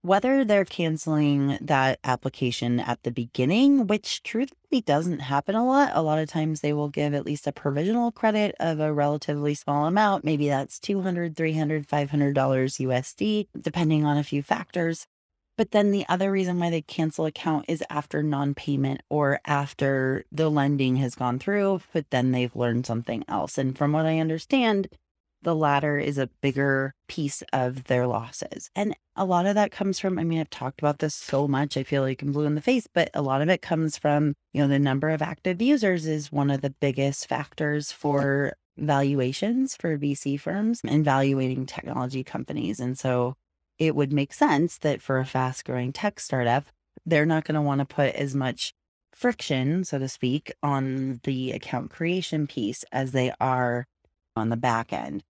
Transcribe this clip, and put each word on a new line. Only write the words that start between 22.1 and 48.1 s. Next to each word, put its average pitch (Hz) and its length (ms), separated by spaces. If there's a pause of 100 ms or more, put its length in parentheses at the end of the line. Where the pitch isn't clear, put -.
then 127 200
they've 123 240
learned 120 300
something 117 420
else. 87 300
And 131 180
from 147 160
what 156 140
I 160 140
understand, 196 680 (520)
the 170 140
latter 147 420
is 139 200
a 135 120 (120)
bigger 135 520 (140)
piece - 340 (120)
of 127 320
their 123 200
losses. - 720
And 208 200 (200)
a 190 80
lot 180 220
of 202 100
that 208 160
comes 190 260
from, 185 220
I 165 60
mean, 165 160
I've 151 80
talked - 320
about 147 180
this 151 160
so 139 320
much, 139 300
I 135 60
feel 139 180
like 131 200
I'm 143 120
blue 151 120
in 147 100
the 151 60
face, 247 300
but - 220
a - 80
lot 135 200
of 156 60
it 180 140
comes 156 360
from, 147 360 (180)
you 143 100
know, 143 60
the 139 120
number 139 280
of 156 140
active 180 400
users 214 440
is 151 280
one 139 160
of 139 120
the 139 100
biggest 139 560
factors 147 640
for 139 640 (200)
valuations 143 960
for 160 220
V 143 200
C 139 200
firms 208 500
and 151 200
valuating 135 600
technology 127 600
companies. 127 560
And 127 160
so 123 380 (420)
it 160 180
would 139 160
make 143 220
sense 156 460
that 147 220
for 131 180
a 127 60
fast-growing 127 680
tech 202 280
startup, 127 460 (400)
they're 160 200
not 160 180
gonna 156 180
wanna 139 240
put - 300